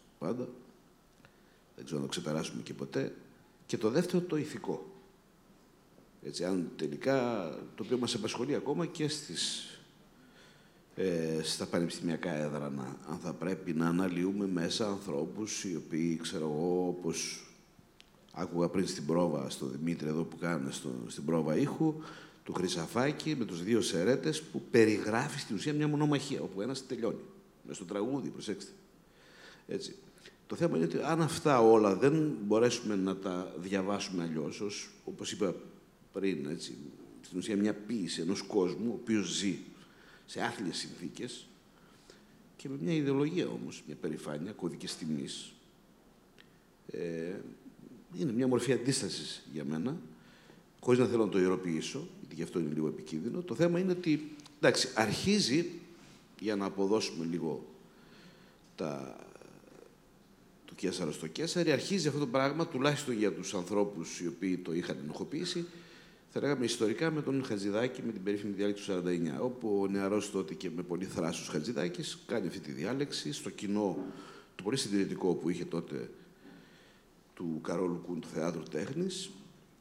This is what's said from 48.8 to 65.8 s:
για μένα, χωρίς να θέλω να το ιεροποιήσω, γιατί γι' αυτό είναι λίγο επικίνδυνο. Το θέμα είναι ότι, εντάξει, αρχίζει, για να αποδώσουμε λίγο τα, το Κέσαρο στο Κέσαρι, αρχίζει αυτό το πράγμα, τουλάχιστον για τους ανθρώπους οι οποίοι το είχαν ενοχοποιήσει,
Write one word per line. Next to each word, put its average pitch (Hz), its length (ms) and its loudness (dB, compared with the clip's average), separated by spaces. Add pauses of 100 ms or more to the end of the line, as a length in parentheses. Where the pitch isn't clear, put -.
για 73 120 -4
μένα, 90 320 -2 (840)
χωρίς 123 200 6
να 123 60 8
θέλω 110 200 4
να 92 60 0
το 95 80 4
ιεροποιήσω, 90 680 2 (120)
γιατί - 160 -14
γι' 80 80 -4
αυτό 87 160 -2
είναι 76 140 0
λίγο 78 140 2
επικίνδυνο. 87 540 -4
Το 117 140 -6
θέμα 170 240 4
είναι 185 120 2
ότι, 165 440 0 (220)
εντάξει, - 380 6
αρχίζει, 143 720 4 (720)
για 104 160 0
να 98 100 0
αποδώσουμε 98 600 2
λίγο 80 400 -2 (1080)
τα, 69 400 -6 (1500)
το - 100 -18
Κέσαρο 85 360 0
στο 80 160 -6
Κέσαρι, 160 440 2
αρχίζει 151 360 2
αυτό 143 120 0
το 147 80 2
πράγμα, 139 400 2
τουλάχιστον 135 460 2
για 104 200 4
τους 90 200 -6
ανθρώπους 92 640 0
οι 90 80 -2
οποίοι 90 300 0
το 87 160 -4
είχαν 85 300 -2
ενοχοποιήσει, 160 640 -4 (640)